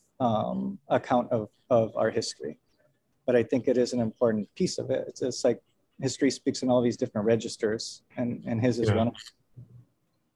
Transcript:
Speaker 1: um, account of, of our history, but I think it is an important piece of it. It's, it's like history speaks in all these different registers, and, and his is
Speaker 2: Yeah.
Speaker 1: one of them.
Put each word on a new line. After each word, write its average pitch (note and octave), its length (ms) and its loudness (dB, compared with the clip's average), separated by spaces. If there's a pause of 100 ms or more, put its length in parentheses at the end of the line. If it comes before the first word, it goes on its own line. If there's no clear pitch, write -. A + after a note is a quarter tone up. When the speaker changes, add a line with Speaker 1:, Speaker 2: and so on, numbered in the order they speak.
(200)
Speaker 1:
um, B2 580 -2 (100)
account B2 420 0
of, G#2+ 200 -2 (200)
of A2+ 260 4
our A2+ 140 2
history, G#2 460 -6 (720)
but B2 100 4
I A#2 60 4
think A#2+ 260 -2
it A#2+ 80 4
is B2 160 2
an B2 80 -2
important A2 540 0
piece - 240 -2
of B2+ 120 -4
it. - 160 -2
It's, - 140 -12
it's B2+ 240 -4
like A#2+ 160 2 (400)
history C3+ 300 0
speaks - 320 -4
in B2+ 80 0
all B2 100 4
these A#2+ 160 2
different G#2+ 300 -2
registers, A2+ 760 -2 (140)
and, A#2+ 300 -4
and A#2 140 -2
his A#2+ 180 2
is A2+ 100 0
Speaker 2:
Yeah. G#2 60 6
Speaker 1:
one A#2 140 2
of - 60 -6
them. - 500 -20 (720)